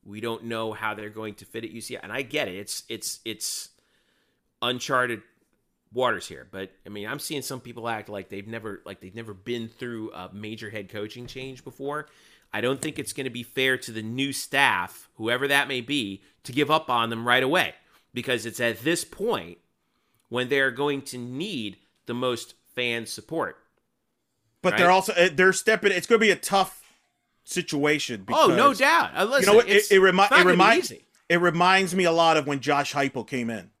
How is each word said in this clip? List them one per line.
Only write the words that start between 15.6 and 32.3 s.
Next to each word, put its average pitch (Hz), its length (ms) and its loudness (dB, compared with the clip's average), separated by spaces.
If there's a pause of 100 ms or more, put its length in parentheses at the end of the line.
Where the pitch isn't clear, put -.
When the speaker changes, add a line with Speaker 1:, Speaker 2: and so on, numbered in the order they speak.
Speaker 1:
may 127 140 -4
be, 110 400 -6 (220)
to - 80 -14
give 139 180 0
up 156 180 2
on 117 220 0
them 117 180 -4
right 127 140 6
away, 135 320 0 (400)
because 120 320 -2
it's 117 140 -8
at 117 200 -2
this 165 240 -2
point 101 540 -6 (720)
when 123 180 -4
they're 135 220 2
going 139 320 -4
to 127 160 -12
need 123 580 -8 (300)
the 120 80 -8
most 123 400 -4 (200)
fan 117 300 -4
support. - 540 -8 (1040)
Speaker 2:
But 185 100 2
Speaker 1:
Right? 107 60 2
Speaker 2:
they're 175 120 6
also, 185 220 4
uh, 175 180 4
they're 185 220 6
stepping, 208 400 2
it's 180 140 -2
gonna 233 140 6
be 214 100 4
a 170 60 4
tough - 460 -2 (600)
situation. 147 840 -2
Speaker 1:
Oh, 294 200 4
no 220 200 6
Speaker 2:
because, 247 100 2
Speaker 1:
doubt. 302 360 2
Uh, 180 100 2
listen, 262 160 2
Speaker 2:
you 190 60 4
know 202 100 8
what? 233 120 8
Speaker 1:
it's, 202 220 4
Speaker 2:
It, 196 60 8
it 190 40 10
remi-, 185 220 6
Speaker 1:
it's 202 80 4
not - 100 8
Speaker 2:
it - 40 8
Speaker 1:
gonna 180 120 6
be 180 60 6
Speaker 2:
remi-, 220 160 6
Speaker 1:
easy. - 260 -6 (240)
Speaker 2:
it 170 120 4
reminds 175 540 4
me 185 100 2
a 165 80 4
lot 165 240 6